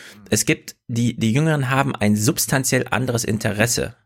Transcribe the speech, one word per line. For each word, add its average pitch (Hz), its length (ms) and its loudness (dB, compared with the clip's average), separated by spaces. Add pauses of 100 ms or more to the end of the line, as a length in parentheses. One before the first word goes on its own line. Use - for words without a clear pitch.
(320)
Es 107 140 0
gibt, - 300 -2 (120)
die, 120 280 0
die 113 160 0
Jüngeren 143 380 0
haben 135 260 0
ein 104 200 2
substanziell 127 720 0
anderes 120 340 0
Interesse 113 720 0 (100)